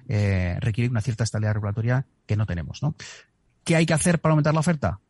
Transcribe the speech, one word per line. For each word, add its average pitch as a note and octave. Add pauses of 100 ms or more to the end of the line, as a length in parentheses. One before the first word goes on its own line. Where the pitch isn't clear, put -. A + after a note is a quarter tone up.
eh, G2
requiere A#2+
una A#2+
cierta A#2
estabilidad G#2+
regulatoria A2 (200)
que G#2+
no G#2+
tenemos, F2
¿no? D3 (680)
¿Qué E3+
hay E3
que D#3+
hacer E3+
para D#3
aumentar D3+
la D#3+
oferta? C#3